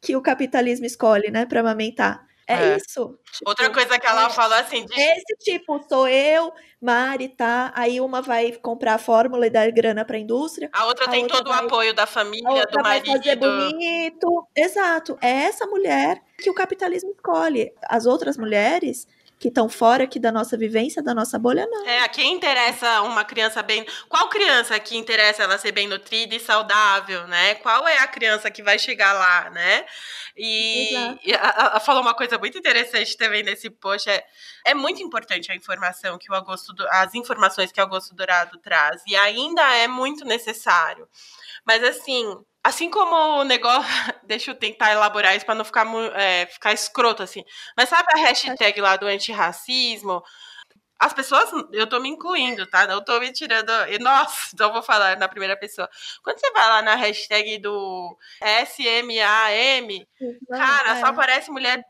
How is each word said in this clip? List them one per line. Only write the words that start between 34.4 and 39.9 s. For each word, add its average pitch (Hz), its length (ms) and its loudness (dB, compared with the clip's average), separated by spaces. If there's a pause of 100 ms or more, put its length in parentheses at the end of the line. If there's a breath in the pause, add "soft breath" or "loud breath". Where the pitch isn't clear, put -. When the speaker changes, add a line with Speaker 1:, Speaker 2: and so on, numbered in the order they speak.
Speaker 3:
é 262 80 4
muito 294 300 -2
importante 202 500 -6
a - 40 -4
informação 180 600 -6
que 175 140 -20
o 196 40 -2
Agosto 185 380 -8
do, 180 160 -8
as 190 260 2
informações 208 560 -2
que - 100 -4
o 196 40 4
Agosto 190 300 -8
Dourado 180 440 -2
traz, 160 480 0
e 202 80 -2
ainda 240 480 2 (120)
é 233 120 4
muito 262 380 -4